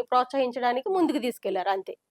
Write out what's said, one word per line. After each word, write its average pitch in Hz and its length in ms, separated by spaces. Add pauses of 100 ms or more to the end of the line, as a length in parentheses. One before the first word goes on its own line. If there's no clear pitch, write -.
ప్రోత్సహించడానికి 247 840
ముందుకు 320 300
తీసుకెళ్లారు 196 500
అంతే. 190 220 (160)